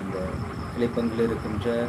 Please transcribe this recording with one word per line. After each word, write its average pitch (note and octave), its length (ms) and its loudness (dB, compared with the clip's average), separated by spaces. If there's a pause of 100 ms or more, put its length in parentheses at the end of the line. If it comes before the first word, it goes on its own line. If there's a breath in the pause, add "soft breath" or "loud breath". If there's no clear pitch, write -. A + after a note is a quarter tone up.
அந்த F#2+ 180 -4 (560)
கிளை A#2+ 220 2
பங்கில் A#2 280 2
இருக்கின்ற A2+ 640 0